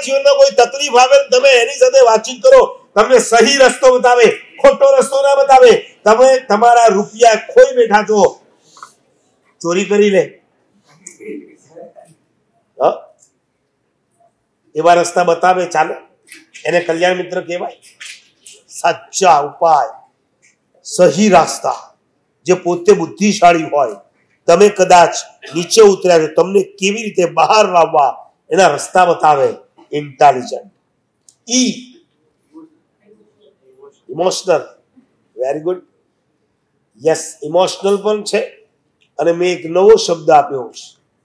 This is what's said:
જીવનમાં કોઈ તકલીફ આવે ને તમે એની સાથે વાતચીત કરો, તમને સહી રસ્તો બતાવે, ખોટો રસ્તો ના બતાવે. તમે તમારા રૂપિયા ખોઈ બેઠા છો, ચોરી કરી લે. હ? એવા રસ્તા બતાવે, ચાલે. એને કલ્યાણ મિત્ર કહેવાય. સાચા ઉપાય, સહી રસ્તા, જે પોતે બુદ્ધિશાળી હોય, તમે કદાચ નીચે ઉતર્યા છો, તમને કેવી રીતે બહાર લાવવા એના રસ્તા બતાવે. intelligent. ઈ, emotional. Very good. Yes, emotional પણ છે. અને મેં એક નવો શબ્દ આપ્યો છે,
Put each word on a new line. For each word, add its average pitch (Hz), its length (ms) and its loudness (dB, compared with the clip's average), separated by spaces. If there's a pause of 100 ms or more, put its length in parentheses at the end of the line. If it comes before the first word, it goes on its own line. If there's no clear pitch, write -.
જીવનમાં 277 280 0
કોઈ 277 220 2
તકલીફ 247 400 -2
આવે 262 280 4
ને 254 160 -2
તમે 269 100 2
એની 247 300 -2
સાથે 254 260 2
વાતચીત 220 380 -2
કરો, 240 520 2
તમને 226 240 2
સહી 233 380 0
રસ્તો 254 420 2
બતાવે, 247 320 2 (300)
ખોટો 277 360 2
રસ્તો 269 240 -2
ના 277 220 2
બતાવે. 254 600 4
તમે 254 360 2
તમારા 233 460 2
રૂપિયા 214 500 0
ખોઈ 254 400 2
બેઠા 214 280 0
છો, 202 380 -2 (1200)
ચોરી 180 240 -4
કરી 208 240 0
લે. 185 320 -2 (2500)
હ? 139 40 0 (1900)
એવા 165 180 2
રસ્તા 175 300 -2
બતાવે, 175 420 -2
ચાલે. 160 280 -4 (720)
એને 165 140 -2
કલ્યાણ 170 360 -4
મિત્ર 180 260 -10
કહેવાય. - 400 -12 (840)
સાચા 170 720 -2
ઉપાય, 147 680 -4 (760)
સહી 180 460 0
રસ્તા, - 680 -4 (460)
જે 175 100 -2
પોતે 180 400 0
બુદ્ધિશાળી 175 680 0
હોય, 139 320 -4 (520)
તમે 185 220 4
કદાચ 175 460 2 (400)
નીચે 175 260 0
ઉતર્યા 185 380 2
છો, 156 80 -2
તમને 185 360 -2
કેવી 202 400 -8
રીતે 180 220 -4
બહાર 165 460 0
લાવવા 160 520 0 (280)
એના 180 160 2
રસ્તા 175 380 -2
બતાવે. 139 480 0 (380)
intelligent. 127 800 -2 (760)
ઈ, 247 460 -6 (2250)
emotional. 165 520 -4 (760)
Very 139 220 -8
good. 175 280 -10 (1200)
Yes, - 360 -6
emotional 185 540 -2
પણ 208 260 -6
છે. 202 160 -6 (800)
અને 165 120 -2
મેં 175 280 -4
એક - 60 -14
નવો 185 300 2
શબ્દ 160 360 -4
આપ્યો 139 440 -2
છે, - 220 -20 (260)